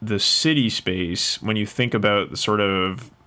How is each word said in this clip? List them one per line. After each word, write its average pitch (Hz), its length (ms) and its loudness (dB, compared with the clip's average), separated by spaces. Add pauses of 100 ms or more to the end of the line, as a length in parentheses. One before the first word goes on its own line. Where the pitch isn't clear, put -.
the 107 180 -2
city 143 500 2
space, 92 720 -2
when 107 140 -2
you 107 100 -2
think 120 280 -2
about 101 360 2
the 87 80 -10
sort 107 240 0
of 95 500 0 (160)